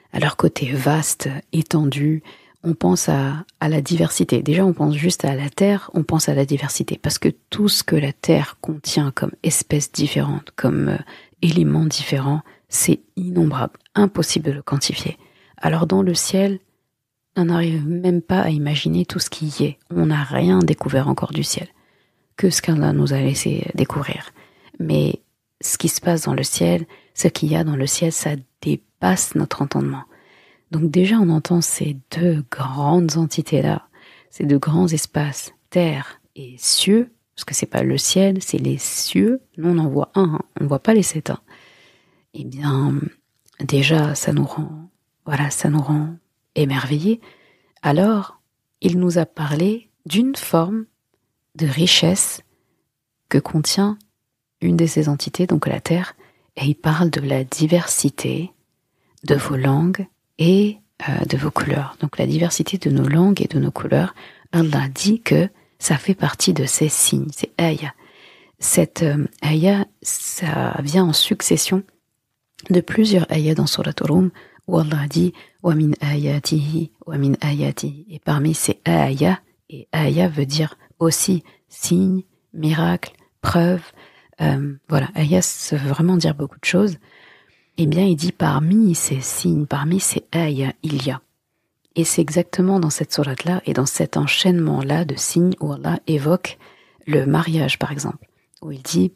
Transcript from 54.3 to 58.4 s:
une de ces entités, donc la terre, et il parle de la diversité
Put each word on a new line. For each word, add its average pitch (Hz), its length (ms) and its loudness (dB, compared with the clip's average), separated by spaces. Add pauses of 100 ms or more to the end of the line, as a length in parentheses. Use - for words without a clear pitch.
une 170 160 2
de 165 100 4
ces 156 220 0
entités, 147 380 -2
donc 156 220 0
la 147 120 -2
terre, - 360 -2 (400)
et - 80 -4
il 143 100 2
parle 160 360 0
de 147 100 -4
la 135 240 -2
diversité 151 1080 -2 (720)